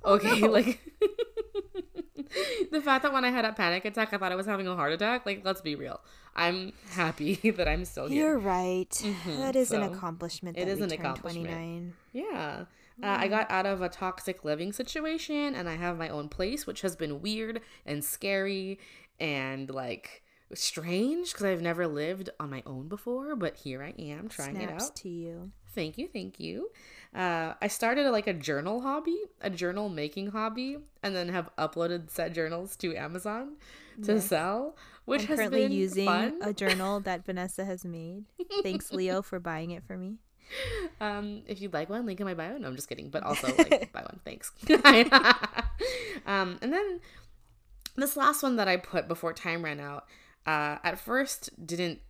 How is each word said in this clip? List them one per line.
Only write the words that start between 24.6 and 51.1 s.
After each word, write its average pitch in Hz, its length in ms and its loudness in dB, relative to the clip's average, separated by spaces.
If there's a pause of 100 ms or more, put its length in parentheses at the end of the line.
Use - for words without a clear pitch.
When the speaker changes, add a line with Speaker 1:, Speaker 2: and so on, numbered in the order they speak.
Speaker 1:
Snaps 170 220 -6
Speaker 2:
out. - 60 -18
Speaker 1:
to - 120 -12
you. 170 440 -10 (220)
Speaker 2:
Thank 156 240 -4
you, 302 80 -6
thank 190 320 -10
you. 196 320 -8 (440)
Uh, 170 460 -2
I 202 80 0
started, 262 420 2
like, 214 180 2
a 196 40 0
journal 156 500 -2
hobby, 311 360 0 (220)
a 196 100 -2
journal 180 380 -2
making 165 400 -4
hobby, 226 500 -4 (240)
and 196 140 -2
then 175 140 -2
have 175 260 -2
uploaded 170 540 -2
said 165 240 -2
journals 170 420 -2
to 165 180 -4
Amazon 214 600 -6 (460)
to 208 120 4
Speaker 1:
Yes. 196 120 4
Speaker 2:
sell, 202 500 0 (280)
which 247 180 2
Speaker 1:
I'm 208 60 -2
Speaker 2:
has 302 100 2
Speaker 1:
currently 214 240 4
Speaker 2:
been 208 100 4
Speaker 1:
using 190 340 2
Speaker 2:
fun. 202 360 4
Speaker 1:
a 208 100 -2
journal 196 480 2
that 185 240 -4
Vanessa 185 400 -4
has 185 200 -6
made. 170 400 -10 (140)
Speaker 2:
<laughs> 381 240 -2
Speaker 1:
Thanks, 196 300 -2
Leo, 185 300 0
for 185 180 -6
buying 165 320 -6
it 170 120 -10
for 185 120 -10
me. 190 220 -8 (840)
Speaker 2:
Um, 208 460 -6
if 196 140 -8
you'd 196 120 -6
like 160 160 -4
one, 226 180 -4
link 190 140 -6
in 202 60 -2
my 185 80 -4
bio. 170 240 -6
No, 185 100 -8
I'm 127 80 -8
just 143 120 -10
kidding. 147 220 -8
But 147 140 -4
also, - 240 0
Speaker 1:
<laughs> 131 80 0
Speaker 2:
like, - 360 6
buy - 100 -8
one. - 220 -14
Thanks. - 280 -10 (160)
<laughs> 254 640 12 (960)
Um, 190 360 0
and 262 100 0
then 370 280 -2 (960)
this 277 200 0
last 294 260 4
one 254 140 2
that 202 120 4
I 180 80 6
put 170 320 -2
before 165 240 -2
time 170 320 -4
ran 147 160 -4
out, 143 260 -10 (400)
uh, 147 360 2
at 175 160 0
first 262 520 -2 (160)